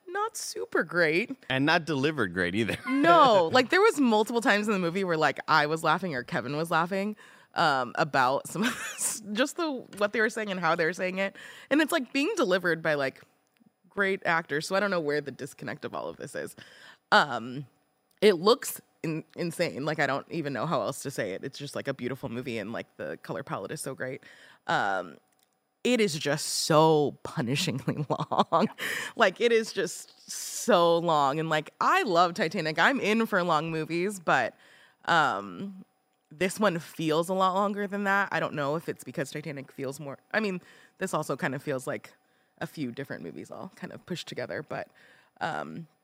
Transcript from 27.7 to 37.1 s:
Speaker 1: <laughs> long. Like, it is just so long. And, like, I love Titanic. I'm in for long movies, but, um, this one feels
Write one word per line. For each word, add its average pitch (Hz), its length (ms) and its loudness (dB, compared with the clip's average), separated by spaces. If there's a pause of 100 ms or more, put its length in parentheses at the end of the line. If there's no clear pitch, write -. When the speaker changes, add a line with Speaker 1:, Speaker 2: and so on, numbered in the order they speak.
Speaker 1:
<laughs> - 320 0 (100)
long. 170 160 4 (480)
Like, 196 260 2
it 233 120 4
is 226 200 2
just - 560 -6
so - 680 4
long. 151 400 4
And, 160 100 -2
like, 156 320 0
I 339 220 4
love 175 320 4
Titanic. 160 460 -2
I'm 240 180 6
in 214 280 2
for 202 180 2
long 160 260 2
movies, 170 480 -2
but, 156 380 2 (480)
um, 147 800 0 (520)
this 180 220 -2
one 190 220 2
feels 160 480 -2